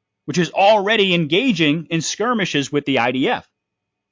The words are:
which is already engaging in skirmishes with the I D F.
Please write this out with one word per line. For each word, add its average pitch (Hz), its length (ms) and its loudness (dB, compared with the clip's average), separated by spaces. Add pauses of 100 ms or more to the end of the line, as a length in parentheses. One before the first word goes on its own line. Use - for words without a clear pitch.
(240)
which 156 140 -6
is 165 120 0
already 202 640 2
engaging 165 760 0
in 165 100 -2
skirmishes 196 720 -4
with 143 140 -2
the 135 120 0
I 123 140 0
D 131 160 -2
F. - 200 -6 (640)